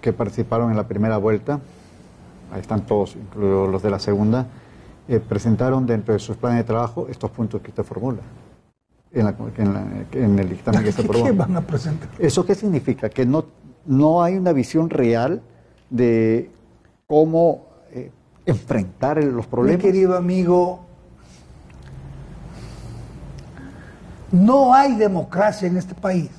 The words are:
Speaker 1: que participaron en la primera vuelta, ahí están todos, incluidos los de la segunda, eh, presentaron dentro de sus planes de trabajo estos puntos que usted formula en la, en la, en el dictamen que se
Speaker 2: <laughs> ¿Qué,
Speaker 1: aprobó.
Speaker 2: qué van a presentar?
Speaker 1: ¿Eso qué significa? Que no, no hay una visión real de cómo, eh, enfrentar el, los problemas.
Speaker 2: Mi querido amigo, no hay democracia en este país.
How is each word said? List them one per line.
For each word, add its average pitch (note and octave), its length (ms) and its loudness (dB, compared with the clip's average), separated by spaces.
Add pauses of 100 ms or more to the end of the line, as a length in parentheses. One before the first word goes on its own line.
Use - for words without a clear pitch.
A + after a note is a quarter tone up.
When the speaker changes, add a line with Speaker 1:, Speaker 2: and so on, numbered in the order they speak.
Speaker 1:
que A#2 120 -2
participaron A2+ 580 -2
en A2 60 0
la G#2 120 -2
primera G#2+ 280 0
vuelta, A2 440 0 (920)
ahí F#2 80 -8
están G#2 260 -4
todos, G2+ 300 0
incluidos G2 540 0
los F#2+ 120 -2
de G#2 80 0
la G2 80 -2
segunda, G#2+ 480 0 (600)
eh, A#2 140 0
presentaron B2 680 0
dentro A2+ 260 0
de G2+ 80 2
sus G#2 160 -10
planes A#2+ 220 0
de A#2 60 0
trabajo A#2 440 -4
estos - 220 -8
puntos A2 320 -6
que - 60 -18
usted - 160 -6
formula A#2 360 -6 (880)
en A#2 140 0
la, G2+ 100 0 (220)
en G2+ 160 0
la, G2+ 140 -4 (260)
en A2 260 2
el F#2+ 120 0
dictamen G#2+ 340 0
que G#2 80 0
se - 80 -4
Speaker 2:
<laughs> - 0 -
¿Qué, - 80 0
Speaker 1:
aprobó. A#3 160 2
Speaker 2:
qué C4 80 2
van F3+ 240 0
a E3 60 -2
presentar? D#3 560 -6
Speaker 1:
¿Eso E3+ 260 2
qué G3 100 2
significa? D#3 540 -2
Que C3 160 -2
no, D3 220 0 (400)
no D#3 360 4
hay F3 140 0
una F#3 160 0
visión D#3+ 380 0
real C3 500 0 (480)
de A#2 640 2 (560)
cómo, D#3+ 580 2 (260)
eh, C3 220 -14 (320)
enfrentar A#2+ 760 -2
el, D3 120 2
los A#2 160 -4
problemas. C#3+ 360 2
Speaker 2:
Mi G3 80 4
querido F#3 240 4
amigo, F3+ 680 2 (3500)
no B3 440 6
hay C4+ 220 6
democracia G3+ 720 0
en F3+ 120 0
este - 160 -8
país. F3+ 340 -2 (100)